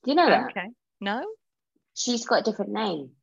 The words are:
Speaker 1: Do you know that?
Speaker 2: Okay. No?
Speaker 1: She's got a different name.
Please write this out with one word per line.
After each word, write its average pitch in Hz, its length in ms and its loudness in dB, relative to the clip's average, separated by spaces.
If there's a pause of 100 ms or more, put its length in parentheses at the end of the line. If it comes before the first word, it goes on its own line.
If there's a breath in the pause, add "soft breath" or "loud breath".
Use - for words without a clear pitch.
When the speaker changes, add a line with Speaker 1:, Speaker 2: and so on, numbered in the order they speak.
Speaker 1:
Do 254 80 0
you 294 40 2
know 330 140 6
that? 127 220 4
Speaker 2:
Okay. 185 160 -8 (340)
No? 214 240 -4 (680)
Speaker 1:
She's 240 300 -2
got - 140 2
a - 40 -2
different 208 280 -2
name. 180 400 -4 (120)